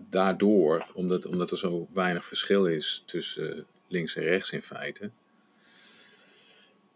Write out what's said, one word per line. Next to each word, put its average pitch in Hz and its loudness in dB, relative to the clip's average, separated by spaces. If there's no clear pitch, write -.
daardoor, 92 4
omdat, 90 0
omdat 90 -2
er - -2
zo 87 -2
weinig 90 0
verschil - 2
is 80 -2
tussen, 78 -8
eh, 78 -12
links 85 -4
en 80 -4
rechts 90 0
in - -6
feite, - -10